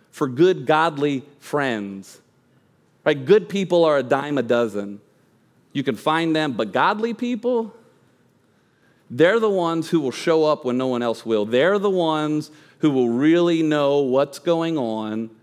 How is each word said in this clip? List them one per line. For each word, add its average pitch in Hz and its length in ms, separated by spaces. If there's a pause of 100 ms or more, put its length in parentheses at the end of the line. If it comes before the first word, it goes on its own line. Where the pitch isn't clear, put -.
(120)
for - 160
good, 151 380
godly 147 580 (160)
friends? 104 800 (880)
Right? 147 180
Good 190 240
people 175 380
are 151 120
a 135 60
dime 143 340
a 127 60
dozen. 101 560 (720)
You 143 120
can 127 120
find 160 400
them, 156 160
but 104 220
godly 208 400
people, 240 600 (1400)
they're 170 300
the 220 100
ones 165 400
who 170 100
will 135 120
show 160 340
up 151 180
when 123 140
no 131 100
one 123 140
else 113 240
will. 107 200
They're 147 340
the 202 100
ones 156 600 (280)
who 151 120
will 127 180
really 165 540
know 143 380
what's 139 380
going 165 380
on 110 540 (120)